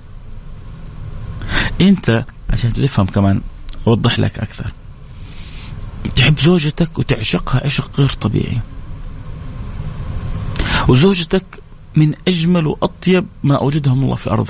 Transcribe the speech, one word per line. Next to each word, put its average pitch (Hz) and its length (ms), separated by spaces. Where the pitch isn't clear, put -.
أنت 147 420
عشان 117 240
تفهم 117 320
كمان، 98 360
أوضح 113 320
لك 101 200
أكثر. - 320
تحب 135 240
زوجتك 165 600
وتعشقها 127 640
عشق - 360
غير 139 100
طبيعي، - 500
وزوجتك 175 580
من 156 160
أجمل 175 400
وأطيب - 580
ما 139 120
أوجدهم 139 480
الله 127 120
في - 120
الأرض 113 220